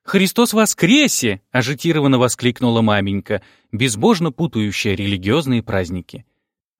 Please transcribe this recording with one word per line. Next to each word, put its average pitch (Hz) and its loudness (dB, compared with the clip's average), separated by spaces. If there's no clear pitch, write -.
«Христос 190 0
воскресе!» 208 2
ажитированно 139 0
воскликнула 120 0
маменька, 101 0
безбожно 139 0
путающая 110 -2
религиозные 104 -2
праздники. 92 -6